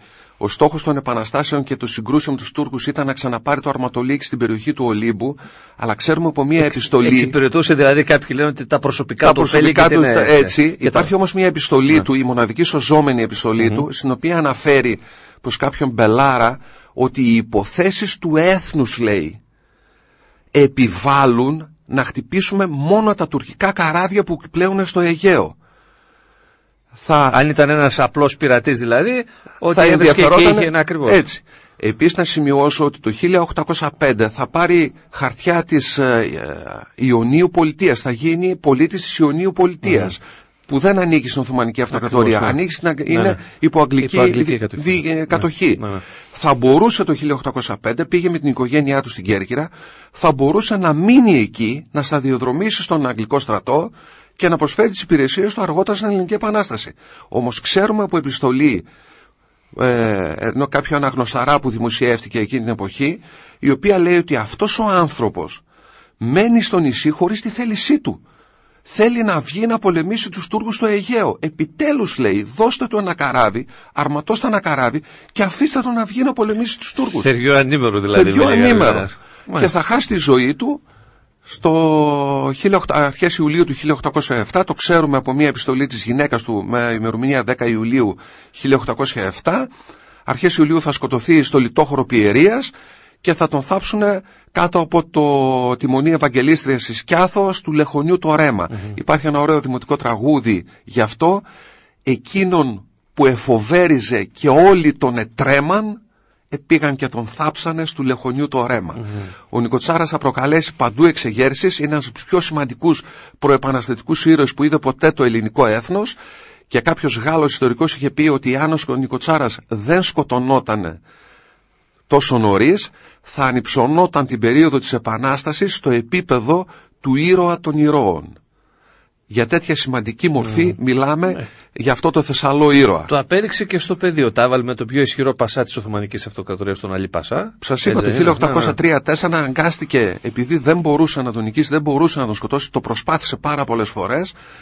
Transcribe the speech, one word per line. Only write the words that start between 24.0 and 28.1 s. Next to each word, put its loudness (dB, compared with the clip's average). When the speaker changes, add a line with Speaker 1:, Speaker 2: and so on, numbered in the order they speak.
Speaker 1:
που -6
πλέουν 0
στο -2
Αιγαίο. 2
Θα 2
Speaker 2:
Αν 4
ήταν 4
ένας 2
απλός 2